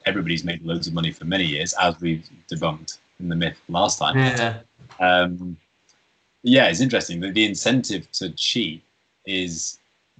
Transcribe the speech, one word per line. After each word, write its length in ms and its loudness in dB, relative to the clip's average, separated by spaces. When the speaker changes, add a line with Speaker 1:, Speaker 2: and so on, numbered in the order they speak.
Speaker 1:
everybody's 380 -2
made 200 -6
loads 240 -4
of 60 -4
money 180 -2
for 140 -10
many 200 0
years, 360 -2
as 180 2
we 240 -2
debunked 460 -6
in 100 -6
the 60 -2
myth 320 -2
last 320 0
time. 180 2
Speaker 2:
Yeah. 420 2
Speaker 1:
Um, 580 2
yeah, 240 6
it's 120 0
interesting 420 0
that 120 -4
the 120 4
incentive 680 0
to 180 -4
cheat 520 -4
is, 540 -4